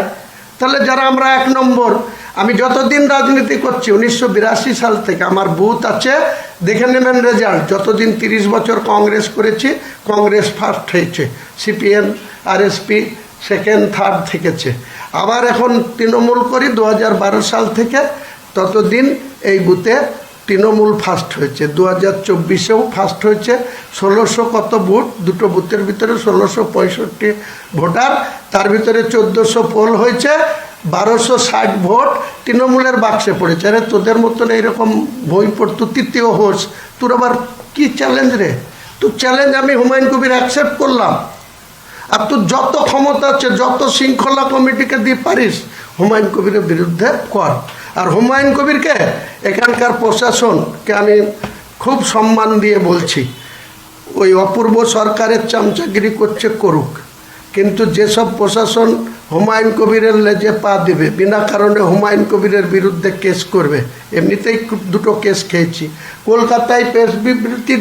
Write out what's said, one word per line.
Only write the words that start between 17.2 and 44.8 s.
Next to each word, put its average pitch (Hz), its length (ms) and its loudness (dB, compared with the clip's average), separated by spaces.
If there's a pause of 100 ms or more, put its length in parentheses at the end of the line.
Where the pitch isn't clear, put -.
সাল 226 320 -2
থেকে, 233 240 0 (560)
ততদিন 214 640 0 (220)
এই 196 180 0
বুথে 180 380 2 (500)
তৃণমূল 214 520 2
ফার্স্ট - 400 -4
হয়েছে, 147 280 -4
দু 151 200 0
হাজার 185 260 0 (120)
চব্বিশেও 190 720 0
ফার্স্ট 190 300 -2
হয়েছে। 214 320 2 (360)
ষোলোশো 202 500 2
কত - 300 -2
ভোট, 202 300 2 (160)
দুটো 180 280 0
বুথের 180 340 -2
ভিতরে 220 360 -2
ষোলোশো 202 540 0
পঁয়ষট্টি 208 600 -2 (440)
ভোটার, 175 640 -2 (100)
তার 196 180 2
ভিতরে 220 340 2
চোদ্দোশো 226 600 2
পোল 214 340 2
হয়েছে, 240 320 2 (580)
বারোশো 233 520 2
ষাট 220 380 0
ভোট 202 320 2 (360)
তৃণমূলের 254 520 2
বাক্সে 214 360 0
পড়েছে। 175 360 0
আরে, 220 120 4
তোদের 220 380 0
মতন 226 320 0
এইরকম 226 560 0 (220)
বই 190 180 2 (120)
পড়তো - 280 -2
তৃতীয় 240 400 -2
হোস, 202 400 2 (340)
তোর 247 140 0
আবার 247 160 2 (440)
কি 285 140 2
চ্যালেঞ্জ 262 460 0
রে? 202 180 0 (480)
তোর - 180 2
চ্যালেঞ্জ 269 380 2
আমি 269 180 2
হুমায়ুন 262 340 2
কবির 262 220 0
অ্যাকসেপ্ট 254 480 0
করলাম। 247 400 0 (880)
আর 214 200 0
তোর 240 180 0
যত 269 360 0
ক্ষমতা 277 440 2
আছে, 269 240 2
যত 254 380 0
শৃঙ্খলা 269 540 0
কমিটিকে 269 560 0